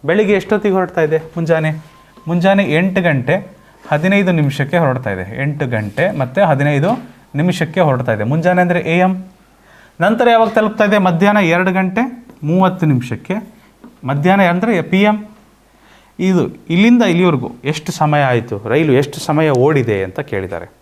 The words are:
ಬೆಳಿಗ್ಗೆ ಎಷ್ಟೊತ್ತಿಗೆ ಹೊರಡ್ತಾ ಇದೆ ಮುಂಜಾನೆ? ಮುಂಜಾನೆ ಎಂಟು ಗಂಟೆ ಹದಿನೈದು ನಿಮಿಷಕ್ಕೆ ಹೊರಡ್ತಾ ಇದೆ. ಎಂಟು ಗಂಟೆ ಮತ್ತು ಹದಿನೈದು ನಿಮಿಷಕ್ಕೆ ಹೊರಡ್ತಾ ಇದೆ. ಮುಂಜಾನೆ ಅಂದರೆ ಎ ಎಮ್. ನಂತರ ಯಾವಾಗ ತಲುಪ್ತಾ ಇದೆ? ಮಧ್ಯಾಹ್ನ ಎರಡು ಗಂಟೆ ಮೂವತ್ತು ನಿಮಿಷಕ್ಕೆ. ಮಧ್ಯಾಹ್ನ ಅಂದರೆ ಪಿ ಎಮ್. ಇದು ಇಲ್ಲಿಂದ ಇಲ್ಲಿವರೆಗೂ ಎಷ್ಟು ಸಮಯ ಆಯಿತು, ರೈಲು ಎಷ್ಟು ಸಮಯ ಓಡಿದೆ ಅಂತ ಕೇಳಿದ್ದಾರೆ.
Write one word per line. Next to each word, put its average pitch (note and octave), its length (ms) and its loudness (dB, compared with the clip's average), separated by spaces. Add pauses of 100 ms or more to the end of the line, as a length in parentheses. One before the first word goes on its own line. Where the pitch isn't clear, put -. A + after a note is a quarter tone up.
ಬೆಳಿಗ್ಗೆ G3 300 2
ಎಷ್ಟೊತ್ತಿಗೆ G3+ 400 0
ಹೊರಡ್ತಾ F3+ 260 -2
ಇದೆ D#3 180 0
ಮುಂಜಾನೆ? D#3+ 540 -2 (560)
ಮುಂಜಾನೆ F#3+ 360 2
ಎಂಟು F3+ 380 0
ಗಂಟೆ D#3+ 560 -2 (320)
ಹದಿನೈದು F#3 420 0
ನಿಮಿಷಕ್ಕೆ D#3 460 -2
ಹೊರಡ್ತಾ B2+ 320 -2
ಇದೆ. G2 320 -6
ಎಂಟು C#3+ 240 -4
ಗಂಟೆ A#2+ 520 -4
ಮತ್ತು C3+ 280 0
ಹದಿನೈದು D3 640 0 (260)
ನಿಮಿಷಕ್ಕೆ E3+ 460 -2
ಹೊರಡ್ತಾ B2+ 320 0
ಇದೆ. G#2 120 -2
ಮುಂಜಾನೆ E3 380 0
ಅಂದರೆ F3 180 0
ಎ E3 180 0
ಎಮ್. F#3 260 0 (760)
ನಂತರ A3 280 2
ಯಾವಾಗ A3+ 200 4
ತಲುಪ್ತಾ G#3+ 360 0
ಇದೆ? G#3 140 2
ಮಧ್ಯಾಹ್ನ F#3+ 400 2
ಎರಡು F3+ 340 2
ಗಂಟೆ F#3+ 540 -2 (180)
ಮೂವತ್ತು F3+ 420 2
ನಿಮಿಷಕ್ಕೆ. B2+ 480 -2 (680)
ಮಧ್ಯಾಹ್ನ D3+ 380 0
ಅಂದರೆ F3+ 400 0
ಪಿ F#3+ 200 0
ಎಮ್. G#3 220 0 (960)
ಇದು F3+ 280 2 (220)
ಇಲ್ಲಿಂದ A#3 320 4
ಇಲ್ಲಿವರೆಗೂ E3+ 460 2 (160)
ಎಷ್ಟು - 280 -6
ಸಮಯ D3+ 300 2
ಆಯಿತು, A#2 460 -2
ರೈಲು D3 240 2
ಎಷ್ಟು C#3 280 0
ಸಮಯ D#3 300 0
ಓಡಿದೆ B2 540 2
ಅಂತ F#2 160 -10
ಕೇಳಿದ್ದಾರೆ. F2+ 460 -8 (160)